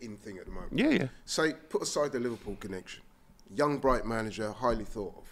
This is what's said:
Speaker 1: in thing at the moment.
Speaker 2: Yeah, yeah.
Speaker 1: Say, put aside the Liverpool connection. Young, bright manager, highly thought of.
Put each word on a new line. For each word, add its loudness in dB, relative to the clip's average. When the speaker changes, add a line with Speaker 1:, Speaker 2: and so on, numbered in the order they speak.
Speaker 1:
in -10
thing -10
at -12
the -10
moment. -6
Speaker 2:
Yeah, 6
yeah. 4
Speaker 1:
Say, 2
put 0
aside 0
the -2
Liverpool -4
connection. -8
Young, 4
bright 4
manager, 0
highly 2
thought -4
of. -16